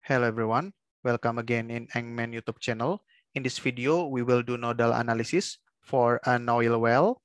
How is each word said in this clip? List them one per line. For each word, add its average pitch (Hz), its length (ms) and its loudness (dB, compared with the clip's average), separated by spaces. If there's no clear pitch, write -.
Hello 123 260 0
everyone, 113 460 -2
welcome 120 340 0
again 117 320 -2
in 117 260 -8
Engman 117 380 -4
YouTube 113 260 -8
channel. 123 440 -4
In 135 80 -4
this 127 160 -4
video, 135 460 0
we 131 180 -2
will 123 180 4
do 120 160 -4
nodal 117 360 2
analysis 117 680 -2
for 120 440 2
an 120 240 2
oil 117 300 2
well 139 460 2